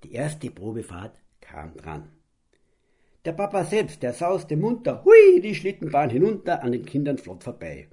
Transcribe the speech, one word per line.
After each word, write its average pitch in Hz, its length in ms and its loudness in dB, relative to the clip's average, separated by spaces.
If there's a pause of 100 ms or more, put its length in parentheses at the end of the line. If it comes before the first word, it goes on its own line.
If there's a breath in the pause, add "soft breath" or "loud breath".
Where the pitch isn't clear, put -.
Die - 100 -20
erste 139 380 -8
Probefahrt 107 680 -12 (220)
kam 78 340 -18
dran. 78 360 -16 (1120)
Der 165 80 -6
Papa 196 320 -4
selbst, - 380 -4
der 123 100 -4
sauste 175 420 -4
munter, 208 480 -4
hui, 403 380 10
die 208 140 -6
Schlittenbahn 175 540 -2
hinunter, 175 540 -2
an 120 80 -4
den 123 140 -6
Kindern 143 320 -4
flott 90 260 -16
vorbei. 80 500 -14